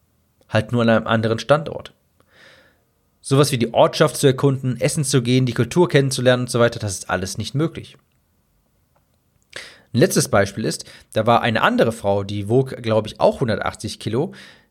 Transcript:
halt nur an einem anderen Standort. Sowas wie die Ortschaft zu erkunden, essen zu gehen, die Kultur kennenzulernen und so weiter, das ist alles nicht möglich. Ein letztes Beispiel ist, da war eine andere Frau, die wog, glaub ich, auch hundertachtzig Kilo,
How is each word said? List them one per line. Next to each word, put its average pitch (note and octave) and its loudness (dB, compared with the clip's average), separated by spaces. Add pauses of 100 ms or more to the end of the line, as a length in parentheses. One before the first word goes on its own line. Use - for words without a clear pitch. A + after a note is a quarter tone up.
(480)
halt - 0
nur A#2+ 2
an A2+ 4
einem A2 4
anderen A2+ 0
Standort. - -2 (1300)
Sowas C#3 2
wie B2 -2
die A2+ -2
Ortschaft D#3 4
zu C#3+ 2
erkunden, C3 0
essen D3 -2
zu C3+ 2
gehen, B2+ 2
die A#2+ -2
Kultur D3 2
kennenzulernen B2+ 2
und A#2+ -10
so A#2+ 0
weiter, A#2 2
das G2+ -6
ist - -10
alles F#2+ -4
nicht - -8
möglich. D#3 -6 (2000)
Ein A#2 2
letztes E3 2
Beispiel G#2 0
ist, - -6 (300)
da G#2+ 0
war A#2 4
eine A2+ 0
andere F#3 2
Frau, G2+ -2
die G2+ -6
wog, C3 0
glaub A2 0
ich, - -14
auch A3 0
hundertachtzig - -4
Kilo, C#3+ -6 (360)